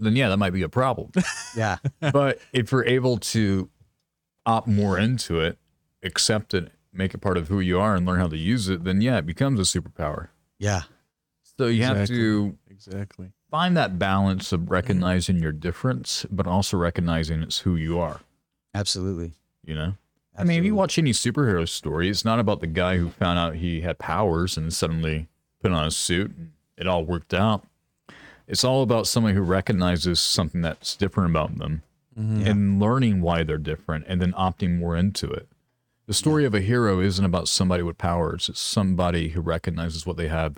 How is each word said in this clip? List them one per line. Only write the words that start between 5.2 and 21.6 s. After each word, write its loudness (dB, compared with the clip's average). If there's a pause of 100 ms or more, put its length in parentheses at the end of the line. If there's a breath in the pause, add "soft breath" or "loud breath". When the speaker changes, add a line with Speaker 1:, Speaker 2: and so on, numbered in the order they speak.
Speaker 1:
it, -2 (460)
accept -2
it, -4 (180)
make -4
it -12
part 0
of -4
who 0
you 2
are 2
and 2
learn 2
how 2
to -6
use -2
it, -2
then 2
yeah, 2
it -2
becomes 0
a 2
superpower. -4 (320)
Speaker 2:
Yeah. 0 (760)
Speaker 1:
So 0
you 4
have 2
Speaker 3:
Exactly. 0
Speaker 1:
to 0 (120)
Speaker 3:
Exactly. -12 (180)
Speaker 1:
find 2
that 0
balance 0
of 0
Speaker 3:
Mm-hmm. -4
Speaker 1:
recognizing 2
your -2
difference, -4
but -2
also 0
recognizing 0
it's -6
who 0
you -2
are. -4 (540)
Speaker 2:
Absolutely. -4 (300)
Speaker 1:
You -10
know? -4 (440)
I -4
mean, 2
if 2
you 2
Speaker 2:
Absolutely. -
Speaker 1:
watch 0
any 4
superhero 2